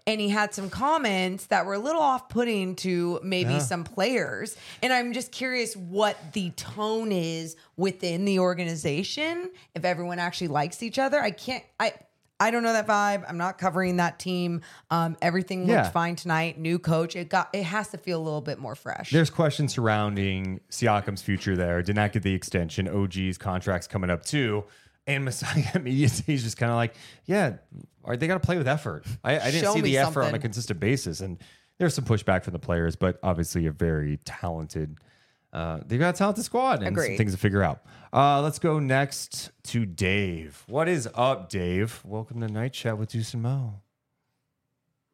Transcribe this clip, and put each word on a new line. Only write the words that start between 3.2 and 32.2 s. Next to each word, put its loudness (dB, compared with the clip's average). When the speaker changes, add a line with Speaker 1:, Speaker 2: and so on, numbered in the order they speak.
Speaker 1:
maybe 0
Speaker 2:
Yeah. 2
Speaker 1:
some -2
players. -2
And 2
I'm 2
just -6
curious -4
what 0
the -2
tone -4
is -2
within 0
the 4
organization, 0
if -4
everyone -2
actually -2
likes -2
each -4
other. 2
I 0
can't, -8
I, 2
I 4
don't 2
know 2
that 2
vibe. 4
I'm -6
not -2
covering 2
that 0
team. -2
Um, 2
everything 0
looked 4
Speaker 2:
Yeah. 4
Speaker 1:
fine 0
tonight. -2
New 0
coach. 0
It -8
got, 0
it -2
has -4
to -12
feel -2
a -4
little -2
bit -6
more -8
fresh. -8
Speaker 2:
There's 6
questions 2
surrounding 2
Siakam's 2
future 0
there. 2
Did 0
not 4
get 0
the 2
extension. 0
O 0
G's -2
contract's -2
coming -2
up 0
too. 0
And 0
Masai 0
<laughs> 0
at 0
media 2
stage 0
is -4
kinda 0
like, 0
"Yeah, 2
are -2
they -2
gotta 0
play 2
with 2
effort. -2
I, 2
I 0
didn't 2
Speaker 1:
Show 2
Speaker 2:
see 2
Speaker 1:
me 2
Speaker 2:
the 4
effort 2
on 2
a 2
Speaker 1:
something. -2
Speaker 2:
consistent -4
basis." 0
And -8
there's 2
some -2
pushback 4